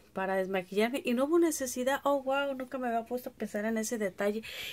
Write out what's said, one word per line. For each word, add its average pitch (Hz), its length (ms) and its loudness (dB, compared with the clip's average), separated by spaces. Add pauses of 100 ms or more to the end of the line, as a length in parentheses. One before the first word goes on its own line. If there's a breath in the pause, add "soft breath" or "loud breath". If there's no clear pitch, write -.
(140)
para 190 220 0
desmaquillarme. 190 680 0
Y 240 100 2
no 254 120 2
hubo 330 120 4
necesidad. 277 680 2
Oh, 277 200 2
wow, 269 320 0
nunca 254 220 -8
me 254 100 -2
había 226 180 0
puesto 247 240 -6
a - 40 -14
pensar 208 320 -4
en 226 120 0
ese 220 200 -2
detalle. 208 440 -2 (320 loud breath)